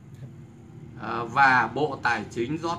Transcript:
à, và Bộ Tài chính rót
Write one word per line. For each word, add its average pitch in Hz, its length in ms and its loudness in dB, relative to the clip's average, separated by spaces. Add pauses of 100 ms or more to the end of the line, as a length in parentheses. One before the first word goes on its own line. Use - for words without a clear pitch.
(1000)
à, 117 240 -6
và 123 500 6
Bộ 139 280 -2
Tài 113 280 -2
chính 127 280 -4
rót 170 200 -4